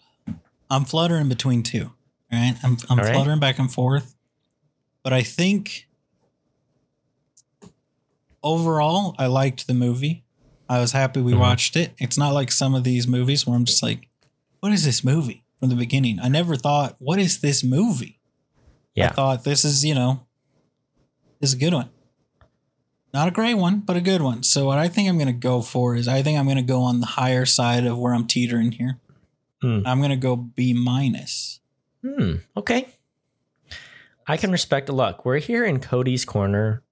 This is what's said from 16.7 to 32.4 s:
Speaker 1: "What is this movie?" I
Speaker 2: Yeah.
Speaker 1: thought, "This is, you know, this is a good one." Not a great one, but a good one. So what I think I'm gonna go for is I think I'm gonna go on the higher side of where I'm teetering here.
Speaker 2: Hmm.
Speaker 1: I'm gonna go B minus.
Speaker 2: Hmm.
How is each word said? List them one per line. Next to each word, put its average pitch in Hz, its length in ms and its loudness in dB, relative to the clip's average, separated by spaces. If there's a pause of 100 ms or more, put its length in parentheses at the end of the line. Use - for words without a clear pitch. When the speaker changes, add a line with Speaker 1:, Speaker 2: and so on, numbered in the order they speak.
Speaker 1:
"What 156 200 -2
is 190 200 0
this 143 240 0
movie?" 131 560 -2 (760)
I - 60 0
Speaker 2:
Yeah. 87 100 2
Speaker 1:
thought, 135 320 -2
"This 143 220 0
is, 143 180 0
you 151 120 0
know, 127 300 0 (1120)
this 135 120 2
is 131 40 2
a 123 40 -2
good 165 140 2
one." 135 160 -2 (1200)
Not 147 160 0
a 185 40 0
great 226 240 0
one, 190 240 2
but 185 180 -2
a 180 40 0
good 185 200 2
one. 127 220 -2
So 139 240 4
what 135 100 2
I 160 100 2
think 196 220 0
I'm 180 80 2
gonna 135 160 2
go 123 280 0
for 123 340 0
is 120 120 -2
I 135 140 2
think 151 160 2
I'm 139 100 2
gonna 135 140 2
go 127 220 0
on 123 160 2
the 113 80 -2
higher 127 380 0
side 120 420 2
of 120 100 -2
where 123 160 0
I'm 117 140 0
teetering 117 460 0
here. 123 260 -6 (600)
Speaker 2:
Hmm. 117 240 2
Speaker 1:
I'm 127 140 0
gonna 139 160 2
go 127 200 0
B 123 380 -2
minus. 123 880 -2 (460)
Speaker 2:
Hmm. 254 300 -2 (200)